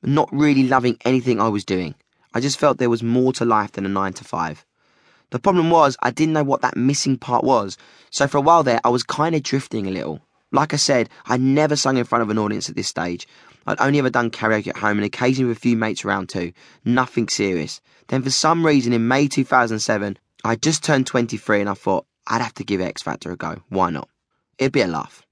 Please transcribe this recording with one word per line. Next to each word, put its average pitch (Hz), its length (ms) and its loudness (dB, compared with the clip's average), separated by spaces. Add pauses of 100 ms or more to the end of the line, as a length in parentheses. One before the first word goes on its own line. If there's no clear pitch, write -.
but 131 100 -2
not 147 200 2
really 139 380 4
loving 123 360 2
anything 123 360 2
I 110 80 2
was 104 160 -2
doing. 90 320 -4 (360)
I 113 60 -2
just 135 220 -2
felt 135 180 2
there 123 100 0
was 117 140 0
more 123 300 2
to - 120 -4
life 107 280 2
than 98 140 -6
a - 20 -2
nine-to-five. 92 760 -6 (680)
The 131 80 -6
problem 175 320 2
was, 156 320 4
I 123 80 0
didn't 156 240 0
know 151 100 2
what 139 160 0
that - 160 -2
missing 135 400 0
part 120 260 -2
was, 117 360 0 (320)
so 143 180 0
for - 80 -2
a 143 60 2
while 165 200 6
there, 123 220 2
I 123 60 4
was 120 120 2
kinda 160 380 -2
drifting 123 460 -4
a 95 40 -6
little. 80 300 -8 (300)
Like 151 240 0
I - 20 -2
said, 131 320 2 (160)
I'd 123 160 0
never 147 340 4
sung 135 220 0
in 123 80 0
front 117 160 0
of 110 80 0
an 107 80 0
audience 104 320 -2
at - 80 -10
this 95 100 -6
stage. 87 400 -6 (400)
I'd 101 140 -2
only 139 180 2
ever 127 120 2
done 120 200 0
karaoke 110 380 0
at - 80 -8
home 104 220 0
and 101 80 0
occasionally 127 420 0
with 117 80 -2
a - 40 -20
few 120 140 2
mates 110 300 -4
around 98 240 -2
too. 87 240 -6 (320)
Nothing 123 460 0
serious. 90 500 -4 (280)
Then 131 140 -2
for 127 60 -4
some 160 380 0
reason 131 260 2
in 117 160 2
May 135 180 2
two 139 160 -2
thousand 120 360 0
seven, 101 400 -2 (260)
I 113 100 0
just 151 300 -2
turned 135 220 2
twenty-three 110 540 -2
and 101 100 -2
I 98 40 -4
thought, 95 300 -2 (220)
"I'd 117 160 -2
have 117 140 -8
to 95 80 -10
give 95 180 -2
X - 180 -6
Factor - 320 -10
a 85 40 -10
go. - 340 -10
Why 92 180 0
not? 80 220 -6 (480)
It'd 131 120 0
be 139 120 0
a 95 40 2
laugh." 80 460 -8